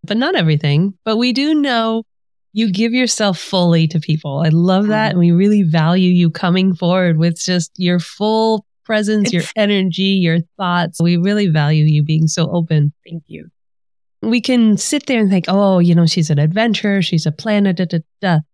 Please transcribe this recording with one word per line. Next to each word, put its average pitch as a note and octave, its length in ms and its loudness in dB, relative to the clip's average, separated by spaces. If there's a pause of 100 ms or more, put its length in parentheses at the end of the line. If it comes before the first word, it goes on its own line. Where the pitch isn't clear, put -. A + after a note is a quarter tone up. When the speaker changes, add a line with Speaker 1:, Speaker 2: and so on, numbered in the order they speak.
Speaker 1:
but G#3+ 140 -6
not D4+ 180 -2
everything. D#3+ 600 0 (100)
But A3 120 -2
we A#3+ 160 0
do C#4+ 220 0
know A3+ 500 -2 (480)
you G#3 200 0
give A3+ 200 0
yourself A3+ 460 -2
fully E3+ 500 0
to D#3 120 -2
people. D3+ 440 -4
I D#3 40 2
love F#3 400 2
that. G#3+ 200 0
Speaker 2:
Mm. - 20 -2
Speaker 1:
And F3+ 80 -2
we F3 140 4
really G3+ 300 2
value E3+ 480 2
you F3 200 2
coming F#3 440 0
forward F3 440 0
with E3 240 -2
just F3+ 340 -4
your F3+ 240 0
full A3 640 -2 (200)
presence, G#3+ 480 -2
your E3+ 100 0
Speaker 2:
It's - 140 -10
Speaker 1:
energy, F#3+ 460 0 (200)
your E3 160 2 (180)
thoughts. F3+ 440 -4
We F3 160 2
really G3+ 320 0
value D3+ 360 2
you D3+ 180 2
being D#3 240 0
so D#3+ 240 -4
open. D#3 420 0 (160)
Speaker 2:
Thank E3 180 -14
you. D#3+ 220 -18 (760)
Speaker 1:
We A3+ 180 0
can A3+ 380 2
sit - 280 -4
there A#3+ 140 0
and G3 100 2
think, F#3 180 2
"Oh, G3 320 2
you F3 140 4
know, E3+ 120 4
she's D#3+ 240 0
an D3 80 2
adventurer, G3 640 0
she's D#3+ 240 -2
a D3+ 60 -2
planner, G#3 400 0
da, F3+ 120 -2
da, E3+ 140 -4 (240)
da." F3 160 2 (160)